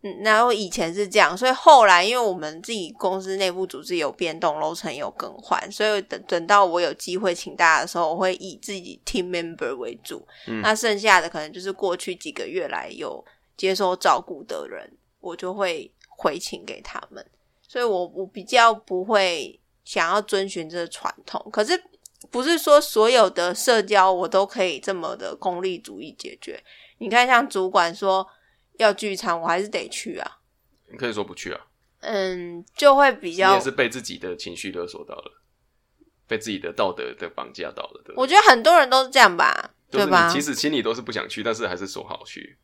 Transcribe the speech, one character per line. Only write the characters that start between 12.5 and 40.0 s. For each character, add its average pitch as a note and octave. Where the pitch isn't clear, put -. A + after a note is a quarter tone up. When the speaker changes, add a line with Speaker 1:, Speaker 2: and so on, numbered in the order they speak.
Speaker 1:
来 C#2+
有 -
接 F#3+
受 F#3
照 E3+
顾 E3
的 D2
人， -
我 E3+
就 F#3
会 F3+
回 -
请 -
给 -
他 -
们。 -
所 B3
以 B3
我， F#3
我 F#3
比 F#3+
较 A#3
不 F#3
会 F#3
想 E3+
要 G#3
遵 G3
循 E3+
这 E3+
个 E3+
传 -
统。 -
可 G#3+
是 F4+
不 B3
是 D#4+
说 D4
所 A3+
有 A#3
的 F3
社 A#3
交 F#3+
我 F3+
都 F#3+
可 -
以 E3
这 G3
么 E3
的 F2
功 F3+
利 F#3
主 G#2
义 D#3
解 -
决。 -
你 A3+
看 A#3+
像 B3+
主 F#3
管 F3
说 F#3+
要 A3
聚 G#3
餐， F3
我 E3
还 E3+
是 G#3
得 F#3
去 -
啊。 -
Speaker 2:
你 D#2+
可 G#2+
以 A2+
说 G#2
不 F2+
去 F2
啊。 -
Speaker 1:
嗯， F3+
就 C#4+
会 C#4
比 E3+
较 F#3+
Speaker 2:
你 G3
也 F#3+
是 C#3
被 B2
自 B2
己 F2
的 F2+
情 -
绪 F#2+
勒 F2
索 -
到 -
了， -
被 A#2
自 A2
己 G2
的 -
道 F#2+
德 B1
的 E2+
绑 B1+
架 D#2+
到 -
了， -
对 -
不 B3+
对？ -
Speaker 1:
我 C4+
觉 E4
得 G#4+
很 B3+
多 E4
人 C#4
都 C4
是 C4
这 C4+
样 G3+
吧， -
Speaker 2:
就 -
是 G3+